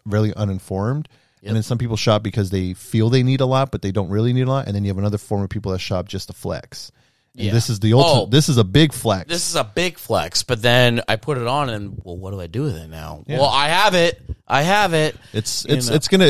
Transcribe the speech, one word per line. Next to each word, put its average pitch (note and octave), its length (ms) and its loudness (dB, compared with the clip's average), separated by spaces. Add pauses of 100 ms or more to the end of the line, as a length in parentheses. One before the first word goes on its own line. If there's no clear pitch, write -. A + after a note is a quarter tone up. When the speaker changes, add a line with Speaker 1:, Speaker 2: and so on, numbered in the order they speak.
Speaker 1:
really G#2+ 300 0
uninformed. G2+ 720 -4 (340)
Speaker 2:
Yep. G2 80 -18
Speaker 1:
And A2 60 -2
then G#2+ 80 0
some A#2+ 160 -4
people A2+ 180 -4
shop G#2 240 2
because G2 300 -2
they F#2 240 -2
feel A2+ 340 0
they B2+ 140 4
need C3+ 180 0
a C3 60 2
lot, C3 240 0
but F#2 100 -6
they G2 100 -4
don't F#2+ 180 -4
really A2+ 240 0
need B2+ 100 0
a B2+ 80 -2
lot. C3+ 160 -2
And G2+ 80 -4
then G2+ 80 -2
you G2+ 60 -2
have F#2+ 100 -4
another G2+ 180 -2
form G2+ 240 -4
of F#2+ 80 -4
people G2+ 220 -6
that F#2 80 -4
shop F#2 280 -4
just - 200 -10
to - 60 -16
flex. - 580 -12 (440)
And G2 120 -6
Speaker 2:
Yeah. G2+ 60 -2
Speaker 1:
this A#2 180 2
is G#2 80 -4
the A2 140 4
ultimate, C3 280 6
Speaker 2:
Oh. F#2+ 60 -2
Speaker 1:
this C#3 220 4
is B2+ 80 4
a A2 60 6
big C3+ 300 4
flex. F#2+ 360 -2
Speaker 2:
This E3+ 200 -4
is E3+ 60 -4
a C#3+ 80 0
big E3 340 -4
flex, E2+ 460 -4
but A#2 180 -4
then A#2+ 460 4
I G#2+ 80 0
put C3 240 -4
it A#2 80 -4
on C3+ 220 -2
and, G2+ 340 -8
well, F2+ 140 -12
what F#2+ 120 -12
do G2 100 -10
I F2 60 -10
do G#2 180 -6
with A#2 140 -4
it D#2+ 120 -14
now? D#2 360 -14
Speaker 1:
Yeah. D#3 140 -4
Speaker 2:
Well, C#3+ 100 4
I C#3 200 2
have F#3 260 4
it. E3+ 260 2 (260)
I C3 140 2
have F#3+ 320 2
it. D#3 240 0 (160)
Speaker 1:
It's, - 340 -6
Speaker 2:
You C#3+ 80 2
Speaker 1:
it's, B2 140 -2
Speaker 2:
know, C#3 60 0
Speaker 1:
it's D3+ 120 0
gonna, F#3 220 6